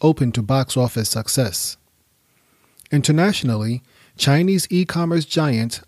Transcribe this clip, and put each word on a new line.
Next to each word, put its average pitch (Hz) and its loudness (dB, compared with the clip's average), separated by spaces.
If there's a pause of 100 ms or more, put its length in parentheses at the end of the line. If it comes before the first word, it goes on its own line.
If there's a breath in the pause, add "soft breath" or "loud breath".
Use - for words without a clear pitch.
opened 147 2
to 120 -2
box 131 -2
office 117 -2
success. - -4 (1160 soft breath)
Internationally, 135 0 (340 soft breath)
Chinese 175 2
e-commerce 170 0
giant 120 -2